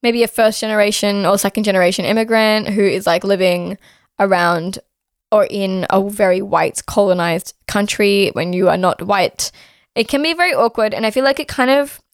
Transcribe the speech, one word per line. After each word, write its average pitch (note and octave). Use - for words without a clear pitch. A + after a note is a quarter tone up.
maybe A#3
a A3
first A3
generation G#3
or F#3+
second G3
generation F#3
immigrant A3
who G#3
is, F#3+
like, E3+
living F#3
around F3
or G#3
in F#3+
a G3
very F#3+
white E3+
colonized F3
country G3+
when F3
you F3+
are F3
not F3+
white, F#3+
it A3+
can C#4+
be D#4+
very F4
awkward. A3
And A3
I A3
feel C4
like C4+
it D4+
kind B3+
of C#4+